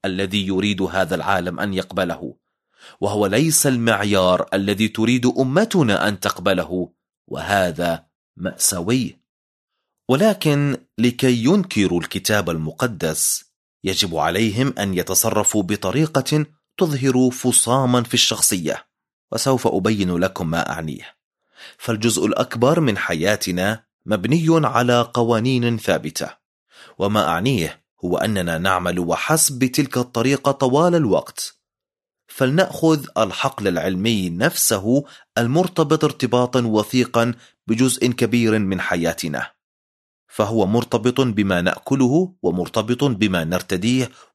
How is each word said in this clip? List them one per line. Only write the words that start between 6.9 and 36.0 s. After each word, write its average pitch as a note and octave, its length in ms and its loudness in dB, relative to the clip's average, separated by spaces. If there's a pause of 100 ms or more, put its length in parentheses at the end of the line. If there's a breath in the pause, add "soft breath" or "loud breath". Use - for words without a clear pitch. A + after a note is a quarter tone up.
وهذا E2+ 800 -2 (300)
مأساوي. F#2 800 -4 (920)
ولكن C#3+ 680 2 (220)
لكي B2 460 2
ينكروا A2 560 2
الكتاب F#2+ 500 -2
المقدس D#2+ 1000 -4 (320)
يجب F#2 320 -2
عليهم G#2 640 0
أن G2 160 -2
يتصرفوا G2+ 680 0
بطريقة C3+ 840 -2 (300)
تظهر C3 540 2
فصاما B2 720 2
في A#2 120 -6
الشخصية، - 720 0 (460)
وسوف B2 340 0
أبين F#2+ 500 0
لكم F2+ 340 -2
ما E2 200 -2
أعنيه. D#2+ 340 -8 (760 loud breath)
فالجزء A2 480 0
الأكبر B2+ 540 2
من A2+ 180 0
حياتنا F#2+ 840 -2 (220)
مبني D#3 600 2
على A#2+ 340 2
قوانين A#2+ 800 0
ثابتة، D#2+ 500 -4 (680 loud breath)
وما G2+ 300 0
أعنيه F2 540 -2 (220)
هو F2 120 -2
أننا F2+ 420 -2
نعمل F2+ 400 -2
وحسب A#2+ 600 0
بتلك C3 380 0
الطريقة B2+ 560 0
طوال C#3+ 420 2
الوقت. G2+ 640 -2 (680)
فلنأخذ D3+ 800 0 (120)
الحقل G#2 500 -2
العلمي F#2 600 -2
نفسه A2+ 760 0 (340 loud breath)
المرتبط D3+ 680 2